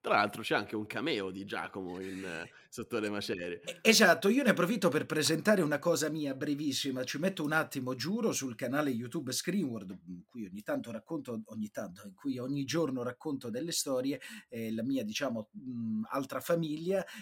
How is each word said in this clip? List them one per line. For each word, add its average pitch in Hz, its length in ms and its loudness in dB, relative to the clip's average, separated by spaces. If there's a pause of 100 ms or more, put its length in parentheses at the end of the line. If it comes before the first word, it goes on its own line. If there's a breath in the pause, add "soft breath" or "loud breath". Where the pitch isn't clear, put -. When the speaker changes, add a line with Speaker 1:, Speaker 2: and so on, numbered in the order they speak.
Speaker 1:
Tra 220 140 2
l'altro 107 280 4
c'è 156 120 2
anche 110 220 0
un 107 100 -2
cameo 113 440 -2
di 95 140 -8
Giacomo 92 560 -6
in, 95 240 -6
eh, 85 260 -6 (200 loud breath)
Sotto 113 300 -4
le 104 100 0
macerie. 87 520 -4
Speaker 2:
E-, - 200 -10
esatto, 196 460 8
io 254 160 4
ne 220 60 6
approfitto 180 380 4
per 151 180 2
presentare 156 540 4
una 147 180 4
cosa 156 300 2
mia 151 260 -2
brevissima. 139 680 -2
Ci 165 160 -4
metto 190 240 0
un 143 100 0
attimo, 135 420 0
giuro, 190 380 0
sul 127 220 -2
canale 135 360 0
YouTube 123 420 -4
Screenword, 117 760 -2
in 87 180 -12
cui 117 200 -10
ogni 98 180 -10
tanto 117 300 -4
racconto, 117 540 -6
ogni 107 240 -6
tanto, 92 360 -10
in 98 80 -16
cui 131 240 -6
ogni 135 260 -2
giorno 131 380 0
racconto 123 480 -6
delle 147 220 -4
storie, 135 480 -2 (280 loud breath)
eh, 113 240 -4
la 113 120 -2
mia, 135 180 0
diciamo, 110 560 -4
mm, 113 520 -4
altra 135 300 -4
famiglia. 165 640 0 (160 loud breath)